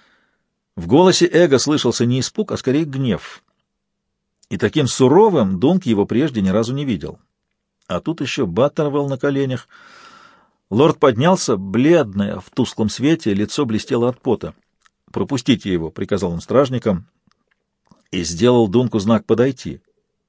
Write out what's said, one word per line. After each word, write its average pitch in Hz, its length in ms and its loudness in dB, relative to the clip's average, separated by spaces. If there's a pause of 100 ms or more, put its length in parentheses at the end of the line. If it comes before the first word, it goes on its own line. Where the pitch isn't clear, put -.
(760)
В 85 100 -10
голосе 170 400 4
Эга 151 320 4
слышался 131 460 0
не 123 160 0
испуг, - 320 -6
а 113 40 -4
скорее 139 280 -2
гнев. 135 580 -6 (1080)
И 101 80 -8
таким 127 280 0
суровым 131 720 4
Дунк 170 280 2
его 101 200 2
прежде 120 360 -2
ни 95 80 0
разу 113 240 0
не 143 100 -6
видел. 95 340 -6 (720)
А 90 120 -4
тут 165 200 -6
ещё 135 260 -4
Баттервелл 143 640 -2
на 135 80 -6
коленях. 135 520 -4 (1000)
Лорд 143 280 2
поднялся, 139 580 2
бледное, 101 840 0
в - 100 -20
тусклом 110 380 -2
свете, 135 440 -2
лицо 104 320 -2
блестело 117 440 -2
от 123 120 -6
пота. 90 340 -4 (580)
«Пропустите 107 600 -2
его», — 82 200 -4
приказал 92 400 -4
он 82 80 -8
стражникам, 120 680 0 (1040)
и 90 140 -6
сделал 110 440 2
Дунку 113 300 0
знак 104 260 0
«Подойти». 113 560 -2 (480)